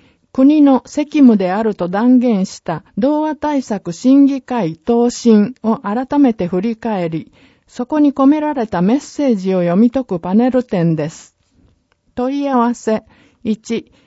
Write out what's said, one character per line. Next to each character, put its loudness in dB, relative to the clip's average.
国 4
の 4
責 -4
務 6
で -2
あ -4
る -2
と -6
断 2
言 0
し -10
た -8
同 0
和 -4
対 -4
策 -8
審 4
議 -2
会 -4
答 0
申 2
を -2
改 -6
め 4
て -6
振 -4
り -4
返 -4
り、 -10
そ -10
こ -2
に 2
込 2
め 4
ら -4
れ -4
た -4
メ 2
ッ -2
セ -6
ー 2
ジ -4
を 0
読 0
み 4
解 -4
く -8
パ -6
ネ 2
ル 0
展 -2
で -4
す。 -20
問 -6
い -4
合 0
わ 0
せ、 -4
一、 -6